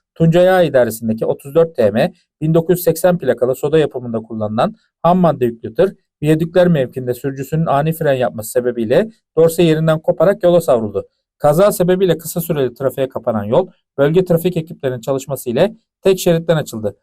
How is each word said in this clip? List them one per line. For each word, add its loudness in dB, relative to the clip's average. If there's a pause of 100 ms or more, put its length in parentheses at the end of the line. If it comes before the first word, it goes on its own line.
(140)
Tuncay 4
Ağa 4
idaresindeki 0
otuz -6
dört 2
T 2
M 0 (280)
bin 0
dokuz 2
yüz -8
seksen 0
plakalı 0
soda 0
yapımında -2
kullanılan -4 (280)
ham 2
madde 2
yüklü -6
tır, 0 (260)
Viyadükler 2
mevkiinde -2
sürücüsünün -4
ani 0
fren -2
yapması -4
sebebiyle 0 (260)
dorse 2
yerinden 2
koparak 0
yola 4
savruldu. -2 (300)
Kaza 4
sebebiyle 0
kısa -8
süreli -2
trafiğe -4
kapanan -4
yol, 0 (300)
bölge 2
trafik -2
ekiplerinin -6
çalışması -6
ile 0 (260)
tek 2
şeritten 0
açıldı. -6